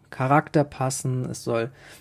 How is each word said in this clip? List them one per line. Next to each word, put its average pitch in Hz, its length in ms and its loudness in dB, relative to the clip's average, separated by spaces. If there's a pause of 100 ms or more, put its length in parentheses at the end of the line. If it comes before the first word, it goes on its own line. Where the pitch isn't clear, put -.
Charakter 143 540 2
passen, 131 600 -4
es - 180 -10
soll 117 280 0 (300)